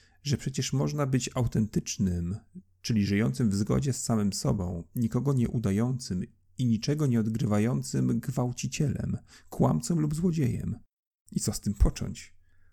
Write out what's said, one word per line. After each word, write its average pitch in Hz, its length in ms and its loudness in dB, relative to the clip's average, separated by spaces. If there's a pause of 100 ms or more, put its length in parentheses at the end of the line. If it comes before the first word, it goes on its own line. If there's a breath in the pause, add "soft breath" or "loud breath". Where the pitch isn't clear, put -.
(220 soft breath)
że 143 140 0
przecież - 360 -6
można 147 340 0
być 131 280 0
autentycznym, 101 1000 0 (440)
czyli 107 260 2
żyjącym 113 440 2
w 95 40 2
zgodzie 127 380 0
z - 120 -6
samym 104 280 0
sobą, 95 520 -2 (100)
nikogo 123 380 0
nie 123 160 2
udającym 110 760 -2 (340)
i 127 80 2
niczego 139 400 2
nie 120 140 4
odgrywającym 113 1000 0
gwałcicielem, - 1000 -2 (320 loud breath)
kłamcą 156 460 2
lub 151 180 0
złodziejem. 156 640 0 (540)
I - 80 0
co - 120 0
z - 80 -6
tym 101 140 -2
począć? - 600 0 (380)